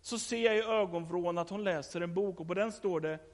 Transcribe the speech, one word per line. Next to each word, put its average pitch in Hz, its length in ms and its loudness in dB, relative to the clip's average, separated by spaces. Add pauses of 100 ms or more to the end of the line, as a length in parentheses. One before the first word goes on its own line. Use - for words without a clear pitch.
så - 180 -6
ser 233 260 -2
jag 220 120 6
i 220 40 6
ögonvrån 175 760 0
att 170 120 -2
hon 202 140 -4
läser 170 360 -2
en 175 140 -2
bok, 190 260 0
och 160 60 -8
på 175 80 -2
den 214 180 0
står 180 280 0
det: 156 180 -2 (160)